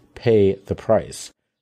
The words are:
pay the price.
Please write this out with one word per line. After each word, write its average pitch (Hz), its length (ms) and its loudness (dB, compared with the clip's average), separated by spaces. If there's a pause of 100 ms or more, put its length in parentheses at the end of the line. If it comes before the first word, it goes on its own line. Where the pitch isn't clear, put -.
(160)
pay 101 400 2
the - 200 -10
price. - 560 -4 (300)